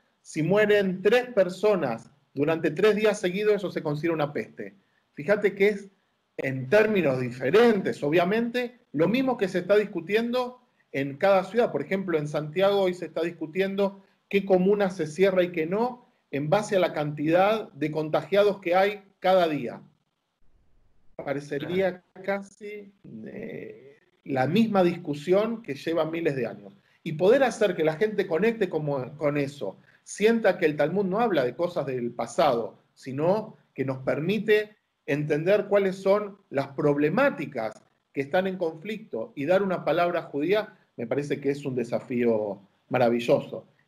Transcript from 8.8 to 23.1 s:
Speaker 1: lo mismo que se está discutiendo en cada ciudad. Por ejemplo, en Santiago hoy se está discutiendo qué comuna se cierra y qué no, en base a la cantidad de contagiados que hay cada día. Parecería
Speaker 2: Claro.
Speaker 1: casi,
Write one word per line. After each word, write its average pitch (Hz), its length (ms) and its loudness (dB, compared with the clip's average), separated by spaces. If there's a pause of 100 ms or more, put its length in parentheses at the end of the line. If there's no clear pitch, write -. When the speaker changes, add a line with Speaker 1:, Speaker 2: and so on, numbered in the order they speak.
Speaker 1:
lo 160 140 2
mismo 254 300 0
que 190 100 0
se 180 120 -4
está 202 180 4
discutiendo 220 840 -2 (320)
en 139 240 -4
cada 190 300 4
ciudad. 226 260 0
Por 143 100 -2
ejemplo, 185 360 -2
en 147 100 -4
Santiago 165 540 0
hoy 185 120 2
se 180 120 -10
está 160 160 -6
discutiendo 185 840 -4 (240)
qué 196 180 0
comuna 196 440 4
se 160 180 -6
cierra 185 360 2
y 175 80 -2
qué 160 140 -2
no, 226 440 -4 (220)
en 147 180 -4
base 202 260 2
a 185 40 4
la 165 120 2
cantidad 160 800 0
de 151 200 -4
contagiados 165 680 0
que 170 160 0
hay 202 280 2 (160)
cada 185 280 4
día. 120 340 -6 (1300)
Parecería 160 840 -4 (120)
Speaker 2:
Claro. 190 120 -20
Speaker 1:
casi, 202 680 -8 (340)